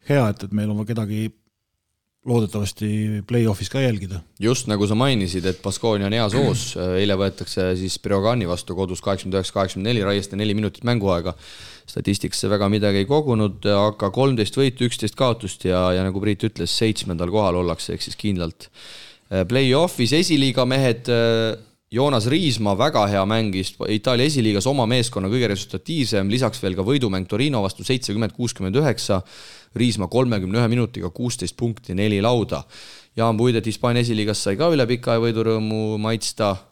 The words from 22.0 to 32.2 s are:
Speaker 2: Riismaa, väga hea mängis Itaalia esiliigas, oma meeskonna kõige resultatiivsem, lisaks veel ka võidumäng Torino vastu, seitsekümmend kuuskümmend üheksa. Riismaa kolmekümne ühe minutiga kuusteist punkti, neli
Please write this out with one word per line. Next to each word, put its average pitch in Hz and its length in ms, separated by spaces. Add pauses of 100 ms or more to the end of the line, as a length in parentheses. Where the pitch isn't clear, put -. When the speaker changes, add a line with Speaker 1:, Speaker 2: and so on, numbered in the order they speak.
Speaker 2:
Riismaa, 123 480
väga 120 320
hea 101 160
mängis 101 460 (180)
Itaalia 120 400
esiliigas, 110 400
oma 135 240
meeskonna 120 400
kõige 123 160
resultatiivsem, 104 800
lisaks 117 320
veel 92 160
ka 92 80
võidumäng 101 480
Torino 127 320
vastu, - 240
seitsekümmend 113 480
kuuskümmend 98 400
üheksa. 117 460 (560)
Riismaa 110 340
kolmekümne 110 480
ühe 120 120
minutiga 110 440
kuusteist 120 400
punkti, 113 400
neli 101 280